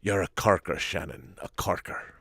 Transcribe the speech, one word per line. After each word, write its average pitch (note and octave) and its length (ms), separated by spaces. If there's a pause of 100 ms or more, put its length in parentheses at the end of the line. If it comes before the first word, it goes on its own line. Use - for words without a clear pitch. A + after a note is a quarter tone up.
You're G2+ 200
a E2 60
corker, F2+ 500
Shannon, - 640
a - 60
corker. - 720